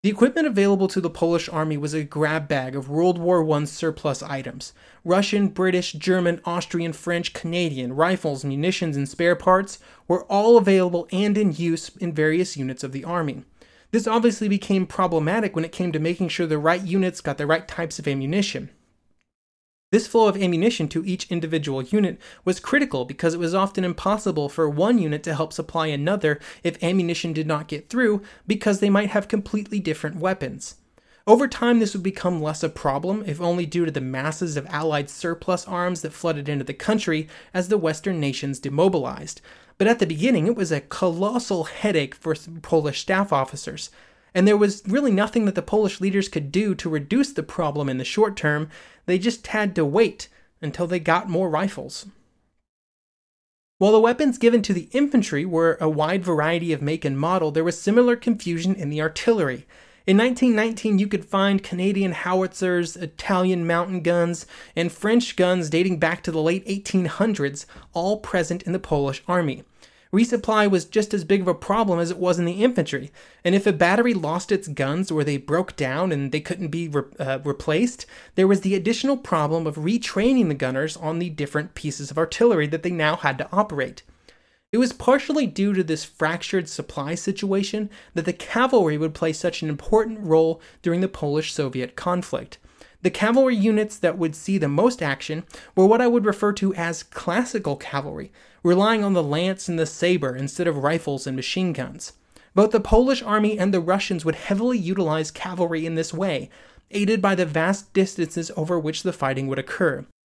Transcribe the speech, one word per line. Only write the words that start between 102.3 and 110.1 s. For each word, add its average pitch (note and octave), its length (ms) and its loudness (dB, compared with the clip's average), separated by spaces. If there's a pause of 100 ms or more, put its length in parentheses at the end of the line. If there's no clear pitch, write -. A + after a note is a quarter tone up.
Both G#3+ 180 6
the G3 100 4
Polish B3 400 4
army G#3+ 360 2
and G3 160 2
the F#3+ 60 2
Russians F3 460 -2
would D#3+ 100 0
heavily A3+ 440 0
utilize D#3+ 520 -2
cavalry E3+ 540 -2
in E3 100 -4
this D#3+ 180 -4
way, D#3+ 360 -4 (420)
aided G#3 300 2
by G3 140 2
the F3+ 100 2
vast E3 480 -2
distances F3 640 -2
over E3+ 200 0
which D#3 260 -4
the F3+ 100 -2
fighting C3+ 340 -2
would C3+ 120 -4
occur. - 460 -2 (200)